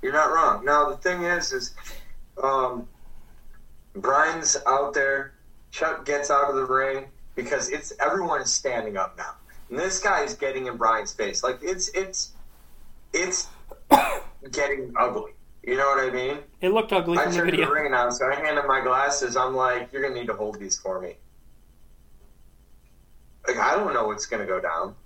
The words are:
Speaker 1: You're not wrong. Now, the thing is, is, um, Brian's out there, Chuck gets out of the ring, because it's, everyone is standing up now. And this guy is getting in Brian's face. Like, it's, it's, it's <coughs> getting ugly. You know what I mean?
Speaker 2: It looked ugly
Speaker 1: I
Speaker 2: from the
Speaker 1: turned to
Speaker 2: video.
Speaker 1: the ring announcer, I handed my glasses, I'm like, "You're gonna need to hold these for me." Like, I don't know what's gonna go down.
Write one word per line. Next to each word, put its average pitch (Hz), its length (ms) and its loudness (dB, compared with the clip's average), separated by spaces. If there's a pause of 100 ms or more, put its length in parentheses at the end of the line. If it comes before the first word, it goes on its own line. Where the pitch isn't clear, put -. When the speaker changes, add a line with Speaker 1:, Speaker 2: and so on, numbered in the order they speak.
Speaker 1:
You're 135 120 -2
not 156 180 4
wrong. - 340 4
Now, 147 240 6
the - 80 -4
thing 180 260 0
is, 175 300 0
is, - 220 -6 (680)
um, 135 460 0 (1080)
Brian's 156 640 2 (100)
out 143 260 2
there, 143 400 0 (380)
Chuck 156 340 -4
gets 143 260 0
out 143 180 4
of 135 60 0
the 135 100 0
ring, 135 400 0 (300)
because 127 340 -2
it's, - 300 -6
everyone 170 420 0
is - 100 -2
standing 110 460 -2
up 92 200 -4
now. - 140 -10 (380)
And 120 100 -6
this 190 200 0
guy 202 240 2
is - 120 -4
getting 131 320 -2
in 120 100 -6
Brian's 113 360 2
face. 101 300 -2
Like, 127 180 0
it's, 185 280 -2
it's, 190 420 -4 (840)
it's 180 340 0 (420)
<coughs> - 640 4
getting 139 480 -2
ugly. 120 320 0 (320)
You 127 140 0
know 139 80 4
what 139 220 4
I 123 40 -2
mean? 127 260 -2 (240)
Speaker 2:
It 185 80 2
looked 220 240 2
ugly 170 240 2
Speaker 1:
I - 60 4
Speaker 2:
from 175 80 0
the 175 60 0
Speaker 1:
turned 170 140 4
to - 40 2
Speaker 2:
video. - 140 2
Speaker 1:
the 147 40 4
ring 151 140 2
announcer, 127 440 2
I 143 40 0
handed 151 320 0
my 131 140 2
glasses, 127 560 2
I'm 127 180 2
like, 123 380 0
"You're 139 80 -4
gonna 135 140 0
need 120 120 -6
to 110 60 -2
hold 104 260 -4
these 98 180 -4
for 95 220 -4
me." 90 160 -8 (2250)
Like, - 100 0
I - 180 4
don't 196 180 0
know 113 140 0
what's 104 180 -4
gonna 104 200 -4
go 92 140 -2
down. 90 360 -4 (100)